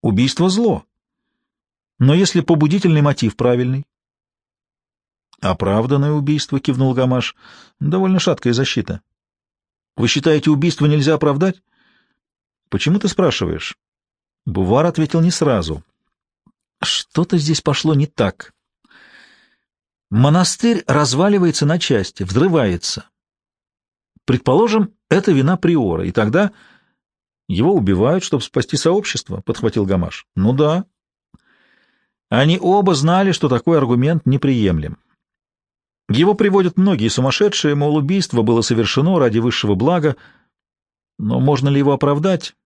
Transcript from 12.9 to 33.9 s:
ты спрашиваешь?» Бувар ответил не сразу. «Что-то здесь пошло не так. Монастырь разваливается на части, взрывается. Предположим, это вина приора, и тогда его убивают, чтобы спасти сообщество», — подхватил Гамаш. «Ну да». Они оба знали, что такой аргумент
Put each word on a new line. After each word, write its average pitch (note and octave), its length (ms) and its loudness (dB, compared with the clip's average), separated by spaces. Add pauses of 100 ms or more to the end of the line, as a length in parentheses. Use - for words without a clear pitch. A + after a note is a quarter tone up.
ты G#3 80 -2
спрашиваешь?» G2 720 -2 (680)
Бувар G2 400 0
ответил D#3+ 360 0
не F3 100 2
сразу. F2 520 -2 (1000)
«Что-то - 560 -4
здесь D3+ 240 -2
пошло D#3 320 0
не C#3+ 120 2
так. - 480 -6 (1600)
Монастырь E3 800 2
разваливается D3+ 800 0
на D#3+ 120 0
части, G#2 460 -2
взрывается. A2+ 840 -2 (1160)
Предположим, G3+ 680 0 (160)
это G3 220 2
вина D3 260 2
приора, G#2 480 0
и F2+ 60 -4
тогда C#3 400 0 (960)
его A#2+ 260 0
убивают, A2+ 500 0
чтобы C#3 200 -4
спасти - 340 -4
сообщество», — D#3+ 640 -4
подхватил - 440 -4
Гамаш. F#2 400 -4 (100)
«Ну G#2 180 2
да». D3+ 320 0 (1400)
Они D3+ 300 2
оба F3+ 360 2
знали, F3+ 360 2
что D3+ 180 -2
такой D3+ 280 0
аргумент C3+ 480 0